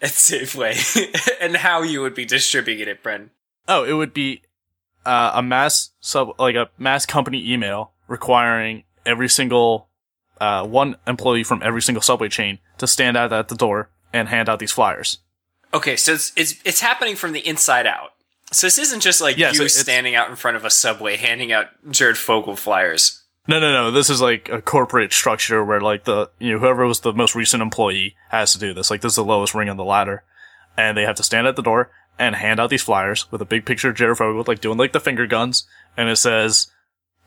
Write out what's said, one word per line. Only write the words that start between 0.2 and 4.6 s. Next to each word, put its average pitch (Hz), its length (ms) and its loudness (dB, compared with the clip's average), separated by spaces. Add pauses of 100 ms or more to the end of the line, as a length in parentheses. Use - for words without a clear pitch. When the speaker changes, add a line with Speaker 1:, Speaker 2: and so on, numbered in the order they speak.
Speaker 1:
<laughs> - 60 -8
and 170 160 -2
how 170 260 2
you 151 180 -4
would 131 140 -6
be 123 100 -8
distributing 117 640 0
it, 101 140 -10
Bren. 104 280 -10 (400)
Speaker 2:
Oh, 147 160 2
it 143 80 -2
would 156 200 -2
be, 135 280 -4 (640)